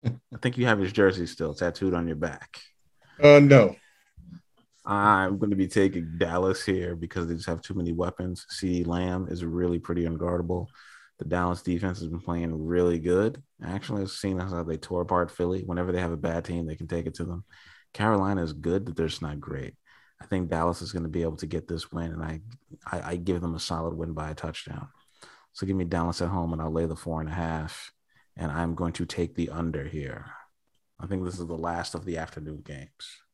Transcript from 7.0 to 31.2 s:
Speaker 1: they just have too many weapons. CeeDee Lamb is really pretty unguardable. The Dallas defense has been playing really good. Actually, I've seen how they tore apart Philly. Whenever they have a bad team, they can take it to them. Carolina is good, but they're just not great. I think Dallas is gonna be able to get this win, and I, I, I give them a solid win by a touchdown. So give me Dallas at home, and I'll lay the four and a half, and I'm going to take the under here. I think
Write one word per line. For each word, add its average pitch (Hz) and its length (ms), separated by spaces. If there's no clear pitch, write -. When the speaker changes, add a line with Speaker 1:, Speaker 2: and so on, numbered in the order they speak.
Speaker 1:
they 85 80
just 85 140
have 82 120
too - 140
many 85 180
weapons. 90 640
CeeDee 87 320
Lamb 90 420
is 87 160
really 87 340
pretty 85 280
unguardable. 87 600
The - 60
Dallas 87 380
defense 90 360
has 82 80
been 82 140
playing 82 440
really 87 360
good. 101 420
Actually, 98 400
I've 95 80
seen 95 280
how 90 240
they 80 140
tore 87 260
apart 87 300
Philly. 90 320
Whenever 90 260
they 90 100
have 85 120
a 82 40
bad 82 280
team, 85 200
they 78 120
can 82 100
take 85 200
it - 80
to 85 100
them. 87 200
Carolina 101 480
is 80 120
good, 82 320
but 80 120
they're 80 120
just - 120
not 73 200
great. 67 340
I - 40
think 90 220
Dallas 85 320
is 82 120
gonna 85 160
be 85 140
able 80 160
to 82 80
get 78 200
this 82 240
win, 82 220
and 80 100
I, 80 180
I, 90 240
I 87 60
give 87 240
them 85 160
a 80 40
solid 82 340
win 80 180
by 78 180
a 78 40
touchdown. 78 540
So - 140
give 95 100
me 90 80
Dallas 85 380
at 85 60
home, 87 240
and 80 100
I'll 80 100
lay 82 140
the 80 80
four 80 260
and 78 80
a 76 60
half, 80 580
and 80 160
I'm 82 240
going 85 180
to 87 100
take 85 300
the 85 160
under 78 340
here. 73 420
I - 60
think 92 180